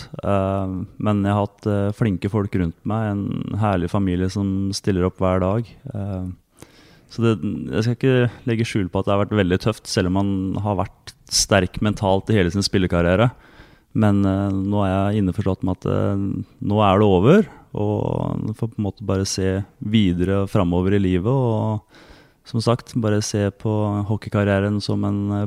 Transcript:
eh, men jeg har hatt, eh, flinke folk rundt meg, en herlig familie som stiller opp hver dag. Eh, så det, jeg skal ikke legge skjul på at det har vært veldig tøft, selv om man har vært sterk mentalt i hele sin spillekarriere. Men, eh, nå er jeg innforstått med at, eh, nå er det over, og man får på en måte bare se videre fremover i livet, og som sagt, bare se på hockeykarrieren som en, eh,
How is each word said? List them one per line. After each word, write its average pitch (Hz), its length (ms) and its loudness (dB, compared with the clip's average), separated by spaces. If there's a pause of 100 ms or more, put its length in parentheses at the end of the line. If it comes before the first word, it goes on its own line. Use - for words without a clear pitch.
(240)
eh, 98 480 0 (340)
men 104 160 2
jeg 101 140 2
har 101 100 2
hatt, - 240 -8
eh, 101 240 0
flinke 101 400 -2
folk 104 240 0
rundt 85 260 -2
meg, 107 280 -2
en 101 500 -4
herlig 92 300 0
familie 92 400 0
som 98 420 -2
stiller 92 320 0
opp - 160 -2
hver 92 220 2
dag. 107 260 -2 (240)
Eh, 98 320 -6 (840)
så 113 140 -4
det, 113 120 4 (400)
jeg 110 100 0
skal 120 100 -2
ikke 127 360 2 (180)
legge 113 180 0
skjul 95 220 -2
på 98 100 -2
at 98 80 -2
det 101 60 2
har 101 100 4
vært 104 140 -2
veldig 92 240 2
tøft, - 260 -4
selv 92 220 0
om 92 80 0
man 98 160 0 (320)
har 104 160 -2
vært - 320 -12 (160)
sterk - 560 0
mentalt 98 440 0
i 110 120 4
hele 85 100 0
sin 98 140 0
spillekarriere. 92 640 2 (640)
Men, 101 320 4
eh, 98 260 0
nå 98 320 0
er 95 80 0 (220)
jeg 107 100 0
innforstått 95 400 -2
med 92 140 -2
at, - 80 -8
eh, 98 580 -2 (300)
nå 107 160 2
er 95 100 4
det 107 80 6
over, 113 400 6 (260)
og 50 720 -2
man 107 120 -4
får 113 160 -6
på - 80 -20
en 104 80 -2
måte 101 160 -10
bare 98 200 0
se 95 380 -2 (220)
videre 98 640 2
fremover 92 480 2
i 98 80 2
livet, 92 240 0
og 110 520 0 (640)
som 117 160 -6
sagt, - 380 -2
bare 107 220 0
se 104 300 0
på - 200 -4 (360)
hockeykarrieren 101 760 0
som 104 240 -2
en, 101 260 -2
eh, 101 160 -2